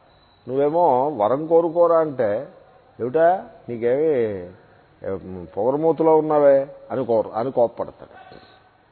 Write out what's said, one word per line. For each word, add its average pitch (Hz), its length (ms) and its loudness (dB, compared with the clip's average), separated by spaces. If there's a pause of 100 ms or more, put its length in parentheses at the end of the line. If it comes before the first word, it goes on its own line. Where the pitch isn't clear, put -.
(480)
నువ్వేమో 143 640 0
వరం 131 380 -2
కోరుకోరా" 165 500 2
అంటే, 127 500 -2 (540)
"ఏమిటా 165 480 0 (200)
నీకేమి, 120 760 -2 (680)
ఏ, 98 60 -6 (280)
పొగరమూతలో 156 720 2
ఉన్నావే?" 143 580 2 (160)
అని 123 140 -6
కోర-, 107 300 0
అని 120 160 -4
కోప్పడతాడు. - 840 -4 (540)